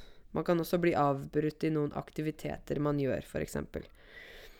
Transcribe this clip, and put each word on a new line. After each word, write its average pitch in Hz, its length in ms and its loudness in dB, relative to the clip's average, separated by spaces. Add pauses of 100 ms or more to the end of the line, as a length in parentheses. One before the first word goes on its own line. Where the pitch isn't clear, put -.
(360)
Man 160 80 0
kan 170 160 4
også 160 180 2
bli 170 160 4
avbrutt 143 720 2
i 160 80 4
noen 147 240 0
aktiviteter 151 880 -4
man 147 160 2
gjør, 127 240 0
for - 160 -4
eksempel. - 460 -6 (720)